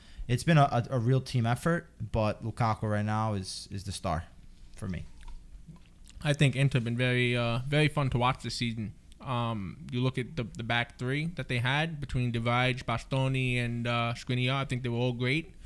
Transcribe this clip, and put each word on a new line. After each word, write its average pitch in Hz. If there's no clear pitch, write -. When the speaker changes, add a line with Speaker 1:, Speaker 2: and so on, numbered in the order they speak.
Speaker 1:
It's 123
been 165
a, 143
a, 120
a 123
real 127
team 127
effort, 165
but 107
Lukaku 110
right 104
now 107
is, -
is 95
the 98
star 82
for 104
me. 80
Speaker 2:
I 151
think 139
Inter 135
have 117
been 120
very, 123
uh, 117
very 147
fun 143
to 127
watch 123
this 117
season. 113
Um, 117
you 123
look 127
at 123
the, 117
the 113
back 117
three 139
that 127
they 123
had 147
between 123
Divac, 120
Bastoni, 127
and, 120
uh, 117
Skriniar. 127
I 135
think 127
they 123
were 117
all 123
great. 127